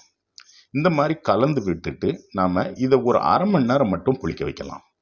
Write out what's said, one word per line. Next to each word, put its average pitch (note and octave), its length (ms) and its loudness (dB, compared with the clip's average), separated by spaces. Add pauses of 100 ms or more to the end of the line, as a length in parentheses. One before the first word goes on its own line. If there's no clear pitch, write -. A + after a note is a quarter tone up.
(720)
இந்த D#3 200 0
மாதிரி D#3 300 0
கலந்து B2 440 0
விட்டுட்டு F2 680 -4
நாம F#2 420 0
இதை C3 300 2
ஒரு A#2 140 2
அரை C3 320 2
மணி D#3+ 140 2
நேரம் B2+ 240 2
மட்டும் F#2 320 0
புளிக்க E2 240 -6
வைக்கலாம். C#2+ 360 -10 (220)